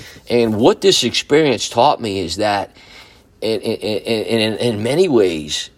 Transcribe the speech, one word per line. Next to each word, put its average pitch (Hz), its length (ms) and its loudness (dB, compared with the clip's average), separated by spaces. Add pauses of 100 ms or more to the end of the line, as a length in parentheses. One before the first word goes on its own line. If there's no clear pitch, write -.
(300)
And 113 280 2
what 156 240 4
this 190 220 2
experience 139 640 0
taught 123 340 2
me 98 180 -4
is 85 180 -6
that 101 380 -2 (680)
in, 110 180 -2
in, 110 180 -4
in, 107 640 -2
in, 110 180 0
in 110 260 -2
many 156 260 2
ways, 87 680 0